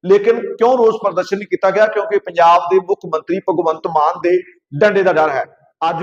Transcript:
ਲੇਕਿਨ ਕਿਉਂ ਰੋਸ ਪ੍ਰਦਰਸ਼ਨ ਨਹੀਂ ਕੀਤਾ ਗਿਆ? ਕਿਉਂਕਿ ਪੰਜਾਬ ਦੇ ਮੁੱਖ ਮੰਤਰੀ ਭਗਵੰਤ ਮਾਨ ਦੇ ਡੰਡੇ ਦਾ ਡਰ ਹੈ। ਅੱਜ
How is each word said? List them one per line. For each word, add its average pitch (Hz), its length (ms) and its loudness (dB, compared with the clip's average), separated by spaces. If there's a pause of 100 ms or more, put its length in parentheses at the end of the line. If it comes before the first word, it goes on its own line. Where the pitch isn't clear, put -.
ਲੇਕਿਨ 208 500 0
ਕਿਉਂ 247 220 2
ਰੋਸ 226 160 4 (100)
ਪ੍ਰਦਰਸ਼ਨ 185 320 -2
ਨਹੀਂ 202 100 -10
ਕੀਤਾ 190 240 0
ਗਿਆ? 214 160 2
ਕਿਉਂਕਿ 208 320 -2
ਪੰਜਾਬ 175 420 2 (100)
ਦੇ 190 60 2
ਮੁੱਖ 190 300 0
ਮੰਤਰੀ 160 320 -4
ਭਗਵੰਤ 165 480 -4
ਮਾਨ 156 260 0 (100)
ਦੇ 180 200 0 (360)
ਡੰਡੇ 202 240 2
ਦਾ 180 100 2
ਡਰ 156 160 2
ਹੈ। 131 160 -4 (460)
ਅੱਜ 165 120 -6